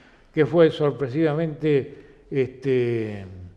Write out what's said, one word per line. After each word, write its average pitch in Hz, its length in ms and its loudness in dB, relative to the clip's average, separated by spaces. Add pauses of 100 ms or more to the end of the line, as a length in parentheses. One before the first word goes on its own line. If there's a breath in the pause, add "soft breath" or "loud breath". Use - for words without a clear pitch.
(320 soft breath)
Que 156 140 2
fue 160 240 6
sorpresivamente, 147 1300 -2 (280 loud breath)
este, 120 920 -2 (320)